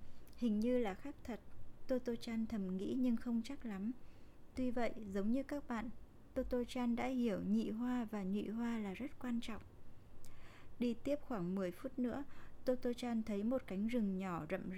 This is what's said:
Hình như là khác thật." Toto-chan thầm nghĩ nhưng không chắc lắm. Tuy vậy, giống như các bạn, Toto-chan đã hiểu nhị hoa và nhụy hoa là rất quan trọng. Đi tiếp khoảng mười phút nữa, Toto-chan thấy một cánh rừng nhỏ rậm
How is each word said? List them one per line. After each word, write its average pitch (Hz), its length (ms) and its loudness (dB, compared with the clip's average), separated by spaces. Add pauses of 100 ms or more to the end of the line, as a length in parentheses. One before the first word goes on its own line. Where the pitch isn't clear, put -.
(360)
Hình 214 240 4
như 247 180 6
là 208 160 2
khác 285 300 -8
thật." 214 160 -6 (480)
Toto-chan 233 580 0
thầm 190 300 0
nghĩ 214 220 0
nhưng 247 180 6
không 233 280 0
chắc 285 200 -6
lắm. 208 280 -2 (640)
Tuy 254 160 2
vậy, 233 240 4 (180)
giống 202 200 4
như 269 100 4
các 285 260 -4
bạn, 226 220 -2 (440)
Toto-chan 247 600 2
đã 240 100 2
hiểu 240 340 2
nhị 208 300 4
hoa 240 400 0
và 208 120 -2
nhụy 196 260 0
hoa 226 300 0
là 202 160 -2
rất 247 240 -6
quan 240 220 0
trọng. - 220 -4 (1160)
Đi 240 160 2
tiếp 277 280 0
khoảng 185 320 0
mười 190 160 2
phút - 280 -6
nữa, 247 260 0 (420)
Toto-chan 247 560 2
thấy 208 220 0
một 254 220 2
cánh 196 200 0
rừng 214 320 4
nhỏ 175 320 -2
rậm 185 280 -2